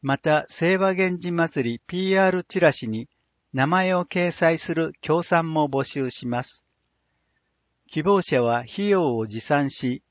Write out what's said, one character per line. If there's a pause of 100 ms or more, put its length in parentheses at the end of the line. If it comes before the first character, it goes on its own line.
ま
た、
清
和
源
氏
祭
り
ピ
ー
ア
ー
ル
チ
ラ
シ
に (440)
名
前
を
掲
載
す
る
協
賛
も
募
集
し
ま
す。 (1200)
希
望
者
は
費
用
を
持
参
し